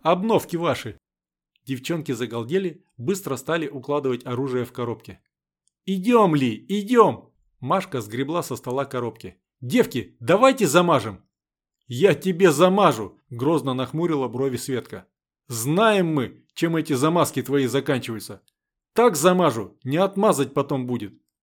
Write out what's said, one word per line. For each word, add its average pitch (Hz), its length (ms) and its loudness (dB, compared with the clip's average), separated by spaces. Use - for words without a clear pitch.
обновки 180 540 0
ваши?" 143 400 -4
Девчонки 143 460 -6
загалдели, 123 760 -6
быстро 139 400 -4
стали 156 300 -4
укладывать 135 580 -4
оружие 123 400 -4
в 123 60 -18
коробки. 117 480 -10
"Идём, 196 500 4
Ли, 120 340 0
идём!" 202 640 2
Машка 147 420 -2
сгребла 131 420 -4
со 127 120 -8
стола 131 300 -6
коробки. 123 520 -10
"Девки, 143 580 -2
давайте 214 480 4
замажем!" 139 560 2
"Я 147 260 4
тебе 185 380 2
замажу!" 160 680 2
грозно 131 440 0
нахмурила 139 540 -2
брови 123 300 -2
Светка. 117 500 -8
"Знаем 165 680 2
мы, 123 400 -4
чем 165 220 -2
эти 156 180 -2
замазки 147 480 0
твои 135 240 0
заканчиваются. 120 800 -4
Так 233 220 4
замажу, 147 680 2
не 135 140 -2
отмазать 190 560 0
потом 139 320 -2
будет. 117 280 -6